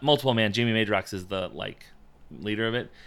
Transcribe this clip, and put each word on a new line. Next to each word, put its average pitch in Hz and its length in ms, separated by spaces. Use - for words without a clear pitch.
Multiple 139 320
Man, 110 180
Jamie 113 220
Madrox 104 400
is 92 140
the, 95 260
like, 92 320
leader 107 260
of 113 80
it, 117 160